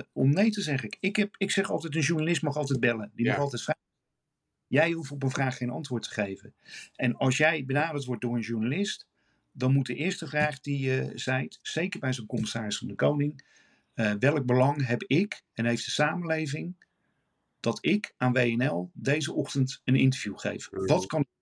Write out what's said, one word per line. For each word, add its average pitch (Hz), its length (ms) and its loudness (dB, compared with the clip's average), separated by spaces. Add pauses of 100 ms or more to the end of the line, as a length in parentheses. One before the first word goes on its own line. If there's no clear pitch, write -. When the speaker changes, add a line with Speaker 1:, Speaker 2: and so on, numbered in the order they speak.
(140)
Speaker 1:
om 135 160 4
nee 190 200 4
te 208 120 0
zeggen. 139 380 -2
Ik 208 160 0
heb, 202 220 0
ik 196 140 -2
zeg 196 180 0
altijd: 160 260 -4
een 160 60 2
journalist 156 400 0
mag 147 160 0
altijd 139 220 0
bellen. 113 360 0
Die 117 100 0
Speaker 2:
Ja. 110 60 4
Speaker 1:
mag 104 100 0
altijd 135 200 -2
vragen. - 200 -4 (840)
Jij 160 240 4
hoeft 165 200 -6
op 143 120 -4
een 135 80 0
vraag 135 260 -2
geen 123 120 -2
antwoord 135 340 -4
te - 60 -12
geven. 98 440 -6 (420)
En 123 200 0
als 131 220 2
jij 156 280 2
benaderd 143 400 -2
wordt 120 160 -4
door 120 140 -2
een 120 60 0
journalist, 120 640 -4 (440)
dan 131 220 2
moet 135 120 4
de 127 100 -6
eerste 165 320 -4
vraag 147 320 -2
die 143 200 -4
je 131 360 -2
zijt, 131 460 -4
zeker - 380 -4
bij 127 140 -2
zo'n 110 120 -8
commissaris 107 520 -4
van - 100 -8
de 101 80 -8
Koning, 147 480 0 (500)
eh, 107 260 0
welk 139 260 4
belang 135 400 4
heb 117 180 0
ik 185 380 0 (120)
en 117 120 -2
heeft 117 200 0
de - 60 -6
samenleving 160 840 -2 (840)
dat 113 260 0
ik 202 320 2
aan 127 160 2
W 120 40 2
N 120 300 2
L 165 260 -2
deze 139 400 -2
ochtend 135 500 -2
een 139 120 4
interview 131 440 2
geef? - 320 -6
Speaker 2:
Mhm. 95 140 -4
Speaker 1:
Wat 127 200 2
kan 156 160 -2
ik - 60 -2 (140)